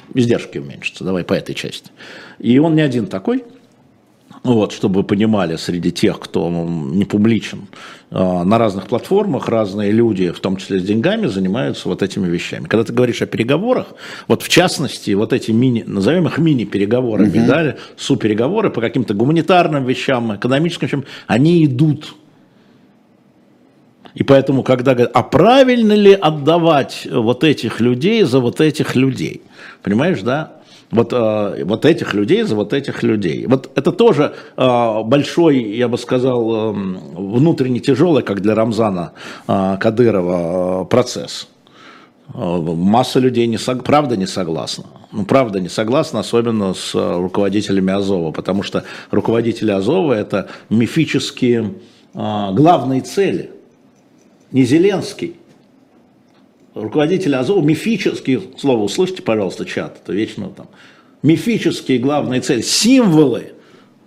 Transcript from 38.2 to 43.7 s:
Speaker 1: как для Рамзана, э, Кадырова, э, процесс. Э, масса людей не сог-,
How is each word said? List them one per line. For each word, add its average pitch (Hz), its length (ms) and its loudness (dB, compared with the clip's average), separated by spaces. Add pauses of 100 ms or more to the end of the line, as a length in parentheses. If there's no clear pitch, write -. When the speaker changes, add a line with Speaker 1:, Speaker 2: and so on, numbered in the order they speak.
Speaker 1:
как 101 180 -4
для 104 140 2
Рамзана, 104 560 0 (380)
э, 98 320 0
Кадырова, 92 1040 0
э, - 20 -8
процесс. - 640 -2 (840)
Э, 90 280 -4
масса 92 580 0
людей 120 300 2
не 113 80 -2
сог-, 127 260 -6